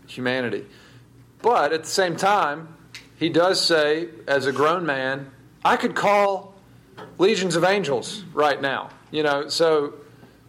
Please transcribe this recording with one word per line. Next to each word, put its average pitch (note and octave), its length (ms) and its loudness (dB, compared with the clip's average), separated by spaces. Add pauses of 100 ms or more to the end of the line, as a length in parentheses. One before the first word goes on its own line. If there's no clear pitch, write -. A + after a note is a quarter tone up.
humanity. B2+ 600 -4 (720)
But F3+ 320 2
at D#3+ 120 -2
the - 60 -12
same F3+ 260 0
time, E3 600 0 (440)
he D#3 80 0
does E3+ 320 2
say, D#3+ 480 2 (180)
as C#3 200 0
a C#3 60 2
grown D#3 340 0
man, C3+ 440 -4 (320)
"I G#3 140 4
could A#3 180 -4
call G3+ 600 0 (640)
legions F#3 360 2
of E3+ 100 2
angels F#3 680 -2
right C#3+ 260 0
now." C3+ 300 -4 (220)
You D3+ 120 -2
know, D3 260 -2
so D3+ 440 2 (560)